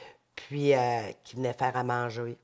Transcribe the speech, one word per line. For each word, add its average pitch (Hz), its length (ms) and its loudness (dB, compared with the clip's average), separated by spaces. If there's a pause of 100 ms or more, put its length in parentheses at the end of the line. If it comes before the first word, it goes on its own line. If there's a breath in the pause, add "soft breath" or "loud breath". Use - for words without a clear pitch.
(340 loud breath)
puis, 143 400 2
euh, 120 280 2 (200)
qui - 140 -18
venaient 127 160 -2
faire 127 240 0
à 123 80 0
manger. 120 600 -2